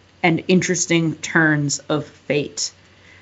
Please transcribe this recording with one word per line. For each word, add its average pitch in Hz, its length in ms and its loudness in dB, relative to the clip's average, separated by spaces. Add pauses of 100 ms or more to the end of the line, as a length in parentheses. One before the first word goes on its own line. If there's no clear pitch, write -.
(220)
and 170 240 2
interesting 165 720 0
turns 151 720 0
of 147 180 -2
fate. - 640 -6 (520)